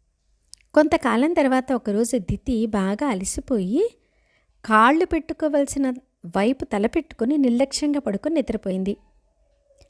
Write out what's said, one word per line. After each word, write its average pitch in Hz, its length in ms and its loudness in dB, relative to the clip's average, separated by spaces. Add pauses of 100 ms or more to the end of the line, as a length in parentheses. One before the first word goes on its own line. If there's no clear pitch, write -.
(760)
కొంతకాలం 269 580 2
తర్వాత 262 400 0
ఒకరోజు 233 460 -2
దితి 220 480 -2
బాగా 208 400 -2
అలసిపోయి 226 840 -2 (760)
కాళ్ళు 247 400 4
పెట్టుకోవలసిన 285 880 -2 (360)
వైపు 208 380 0
తలపెట్టుకుని 233 720 -2
నిర్లక్ష్యంగా 269 640 0
పడుకొని 247 340 -4
నిద్రపోయింది. 202 640 -4 (920)